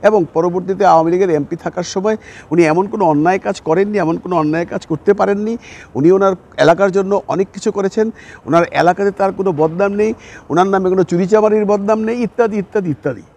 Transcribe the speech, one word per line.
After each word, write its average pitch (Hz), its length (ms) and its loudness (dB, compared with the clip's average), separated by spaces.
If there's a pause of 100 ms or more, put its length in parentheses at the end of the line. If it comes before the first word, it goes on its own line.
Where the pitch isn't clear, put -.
এবং 202 320 2
পরবর্তীতে 180 520 -2
আওয়ামী 165 260 4
লীগের 185 180 0
এমপি 151 260 -2
থাকার 175 280 -8
সময় 214 340 -4 (340)
উনি 165 140 4
এমন 170 220 2
কোনো 208 180 -2
অন্যায় 165 340 2
কাজ 202 220 -6
করেননি, 196 360 0
এমন 165 200 0
কোনো 180 180 -6
অন্যায় 151 300 0
কাজ - 200 -8
করতে 165 280 0
পারেননি। 202 440 -2 (380)
উনি 156 160 4
ওনার 196 220 2 (240)
এলাকার 170 340 2
জন্য 196 360 -2
অনেক 185 260 -2
কিছু 202 180 -6
করেছেন, 202 400 -2 (340)
ওনার 165 260 2
এলাকাতে 180 400 2
তার 196 200 -2
কোনো 190 200 -2
বদনাম 165 420 0
নেই, 214 200 0 (360)
ওনার 175 180 2
নামে 190 220 0
কোনো 185 140 2
চুরিচামারির 208 640 2
বদনাম 208 340 0
নেই, 226 240 -4
ইত্যাদি, 220 340 -2
ইত্যাদি, 190 340 -4
ইত্যাদি। 131 300 -6 (160)